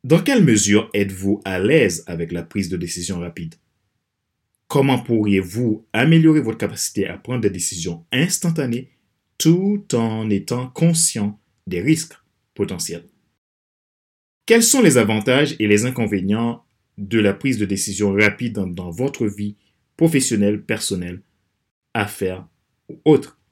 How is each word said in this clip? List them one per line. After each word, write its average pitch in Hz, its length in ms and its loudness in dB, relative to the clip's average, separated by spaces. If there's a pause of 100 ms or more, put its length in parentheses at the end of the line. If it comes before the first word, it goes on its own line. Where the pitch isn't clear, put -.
Dans 156 180 4
quelle 233 240 4
mesure 104 480 4
êtes-vous 98 520 -2
à 92 160 -4
l'aise 104 460 2
avec 85 260 -8
la 85 100 -6
prise 95 260 -6
de 90 80 -6
décision 87 440 -8
rapide ? 85 340 -12 (1120)
Comment 135 320 2
pourriez-vous 107 920 0
améliorer 156 480 4
votre 110 180 -6
capacité - 480 -6
à - 100 -10
prendre 123 240 -6
des 104 100 0
décisions 85 640 -8
instantanées 139 760 -2 (480)
tout 196 460 2 (100)
en 110 340 -2
étant 123 400 -4
conscient 165 680 0 (300)
des 87 120 -6
risques 156 340 -2 (400)
potentiels ? 85 520 -8 (1400)
Quels 226 160 6
sont 254 200 4
les 147 140 6
avantages 110 640 2
et 107 80 0
les 104 200 4
inconvénients 113 760 -2 (340)
de 104 200 -2
la 101 160 4
prise 127 240 -2
de 104 60 0
décision 98 480 -2
rapide 104 420 0
dans, 98 120 -4
dans 90 240 -10
votre 120 360 -4
vie 104 300 -6 (400)
professionnelle, 117 680 2
personnelle, 92 600 -8 (720)
affaires 98 520 -6 (420)
ou - 160 -18
autre ? - 360 2 (120)